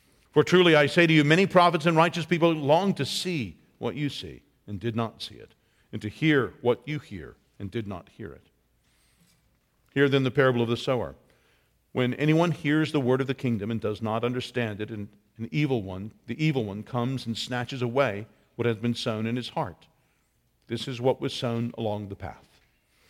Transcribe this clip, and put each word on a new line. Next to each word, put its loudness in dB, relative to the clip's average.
For 4
truly 6
I 6
say 4
to 4
you, 6
many 6
prophets 4
and 2
righteous 2
people 2
longed 2
to -2
see -6
what -4
you -2
see, -12
and -10
did -4
not -4
see -14
it, -20
and -10
to -8
hear 2
what 0
you -6
hear, -14
and -10
did -8
not -12
hear -14
it. -20
Hear 6
then 2
the 0
parable 4
of 0
the 0
sower. -4
When 0
anyone 2
hears 0
the 0
word 2
of -4
the -2
kingdom -4
and -6
does -4
not -2
understand -4
it, -6
and -10
an -10
evil 0
one, -10
the -8
evil 0
one -8
comes -4
and -6
snatches -8
away 0
what -2
has 0
been -2
sown -4
in -4
his -8
heart. -8
This -8
is -8
what 2
was -6
sown -4
along -6
the -14
path. -16